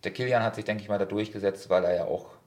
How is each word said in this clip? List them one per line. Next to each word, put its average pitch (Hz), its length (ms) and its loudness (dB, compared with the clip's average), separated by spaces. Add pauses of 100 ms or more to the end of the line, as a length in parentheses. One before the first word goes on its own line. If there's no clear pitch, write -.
Der 95 100 -4
Kilian 123 300 2
hat 110 120 0
sich, 110 100 -8
denke 107 180 -2
ich 101 60 -14
mal, 104 100 0
da 98 60 2
durchgesetzt, 101 640 -2
weil 90 160 4
er 87 100 4
ja 85 120 0
auch - 240 -4 (160)